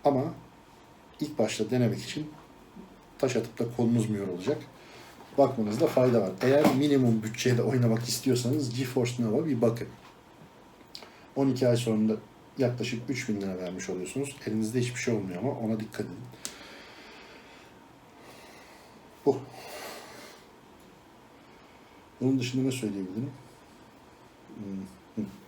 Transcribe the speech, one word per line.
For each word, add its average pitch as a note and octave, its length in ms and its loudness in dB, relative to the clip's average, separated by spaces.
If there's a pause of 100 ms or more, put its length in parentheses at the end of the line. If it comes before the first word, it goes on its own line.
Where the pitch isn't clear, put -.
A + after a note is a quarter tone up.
Ama C3+ 200 4 (960)
ilk - 200 -6
başta G#2+ 320 0
denemek A#2+ 320 2
için D3+ 240 -6 (920)
taş B2+ 160 0
atıp - 240 -4
da A#2 60 0 (120)
kolunuz A#2 320 2
mu G#2 80 0
yorulacak? F#2+ 400 -2 (800)
Bakmanızda B2+ 500 4
fayda B2+ 340 4
var. F#2+ 100 -2 (100)
Eğer C#3 340 6
minimum C3 480 4
bütçeyle A#2+ 380 2
oynamak A#2+ 420 2
istiyorsanız B2+ 760 0
GeForce B2 460 0
Now'a A#2 220 2
bir B2 160 0
bakın. A2+ 260 2 (1500)
On C#3 120 2
iki B2+ 200 2
ay A#2+ 100 6
sonunda A2 380 2 (420)
yaklaşık A#2+ 520 -2
üç B2+ 200 -4
bin G2+ 120 -2
lira F#2+ 160 -4
vermiş F2+ 320 -8
oluyorsunuz. F#2 460 -6 (120)
Elinizde A2 320 -2
hiçbir B2 200 -2
şey A#2 140 0
olmuyor F#2 260 -4
ama C3 120 -2
ona A2 280 -2
dikkat G#2+ 220 -8
edin. G#2+ 160 -8 (3000)
Bu. C3 140 4 (2750)
Bunun C3 180 2
dışında B2+ 240 -2
ne C3 80 0
söyleyebilirim? G2+ 600 -6 (1200)
Hmm, G2 300 -10 (300)
hmm. G#2+ 100 -4 (220)